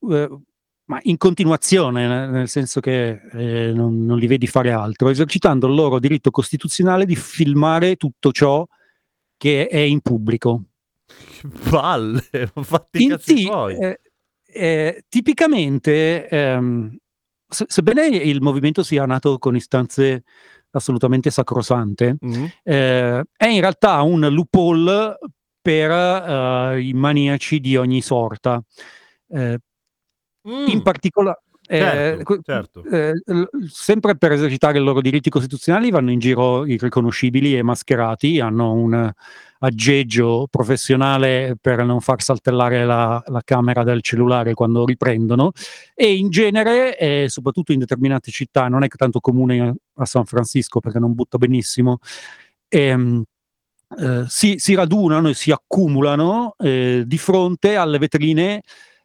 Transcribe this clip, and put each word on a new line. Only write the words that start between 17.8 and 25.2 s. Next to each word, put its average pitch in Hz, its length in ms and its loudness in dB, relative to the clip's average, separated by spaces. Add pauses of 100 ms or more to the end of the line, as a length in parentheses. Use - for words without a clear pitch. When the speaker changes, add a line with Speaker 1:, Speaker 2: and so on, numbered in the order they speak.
Speaker 1:
il 151 340 0
movimento 143 420 0
sia 139 220 0
nato 131 320 0
con 123 180 0
istanze 127 680 0 (500)
assolutamente 131 560 0
sacrosante, 120 920 -2
Speaker 2:
Mhm. 123 280 -6 (140)
Speaker 1:
eh, 127 600 0 (120)
è 220 120 0
in 220 120 2
realtà 185 440 4
un 165 260 2
loophole 175 880 2 (440)